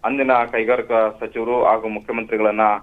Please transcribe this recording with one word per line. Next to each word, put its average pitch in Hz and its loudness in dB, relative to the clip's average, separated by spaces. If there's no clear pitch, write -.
ಅಂದಿನ 131 0
ಕೈಗಾರಿಕಾ 117 0
ಸಚಿವರು 117 -2
ಹಾಗೂ 110 2
ಮುಖ್ಯಮಂತ್ರಿಗಳನ್ನ 110 -2